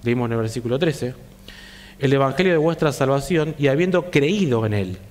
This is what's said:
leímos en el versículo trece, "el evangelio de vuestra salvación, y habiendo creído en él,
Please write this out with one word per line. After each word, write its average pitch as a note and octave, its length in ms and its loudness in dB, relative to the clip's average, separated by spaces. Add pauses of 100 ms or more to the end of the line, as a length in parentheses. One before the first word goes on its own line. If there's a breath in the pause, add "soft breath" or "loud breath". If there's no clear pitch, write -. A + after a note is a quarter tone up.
leímos A#2+ 240 0
en A2+ 60 -4
el A#2 60 -2
versículo A#2 400 -4
trece, C#3+ 360 -2 (840 loud breath)
"el C3+ 120 2
evangelio C#3 400 2
de D#3+ 60 4
vuestra D#3+ 340 2
salvación, C#3+ 640 0
y C#3+ 120 2
habiendo F3 420 0
creído C#3+ 560 2
en G#2 80 0
él, F#2+ 240 -2 (120)